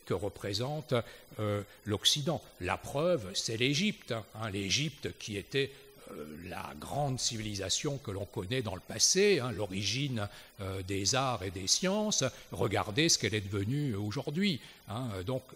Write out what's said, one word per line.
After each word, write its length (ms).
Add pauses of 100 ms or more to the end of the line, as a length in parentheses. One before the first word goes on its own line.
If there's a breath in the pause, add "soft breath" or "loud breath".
que 80
représente, 800 (440 loud breath)
euh, 240 (220 loud breath)
l'Occident. 580 (180 loud breath)
La 160
preuve, 580
c'est 220
l'Égypte, 560
hein, 380
l'Égypte 600 (100)
qui 160
était, 340 (400 loud breath)
euh, 140 (240)
la 320
grande 400
civilisation 800
que 120
l'on 140
connaît 380
dans 120
le 60
passé, 580
hein, 140
l'origine, 720 (340 loud breath)
euh, 220
des 320
arts 300
et 60
des 180
sciences. 560 (260 loud breath)
Regardez 580
ce 100
qu'elle 160
est 60
devenue 540
aujourd'hui, 640 (280 loud breath)
hein. 200 (180)
Donc, 180 (120)